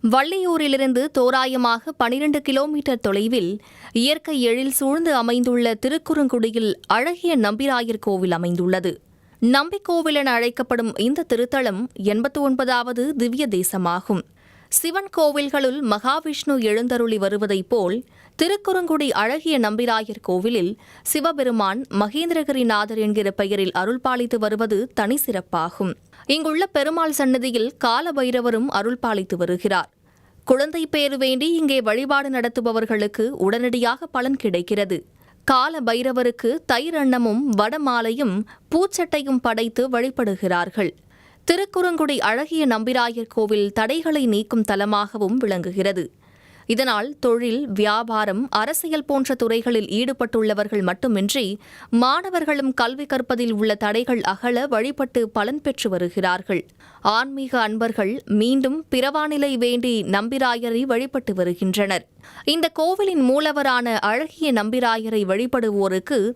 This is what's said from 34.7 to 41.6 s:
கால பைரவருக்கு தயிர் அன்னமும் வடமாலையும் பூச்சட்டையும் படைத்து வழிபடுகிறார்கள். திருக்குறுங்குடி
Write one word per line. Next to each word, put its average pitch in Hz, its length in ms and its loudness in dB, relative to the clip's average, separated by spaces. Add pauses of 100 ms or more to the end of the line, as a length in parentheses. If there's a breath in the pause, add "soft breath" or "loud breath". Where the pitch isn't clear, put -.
கால 277 360 2
பைரவருக்கு 240 720 0 (200)
தயிர் 302 300 0
அன்னமும் 247 400 2 (160)
வடமாலையும் 233 760 0 (360 loud breath)
பூச்சட்டையும் 311 720 0
படைத்து 226 460 -2
வழிபடுகிறார்கள். 202 1040 -2 (560 soft breath)
திருக்குறுங்குடி 349 680 0 (120)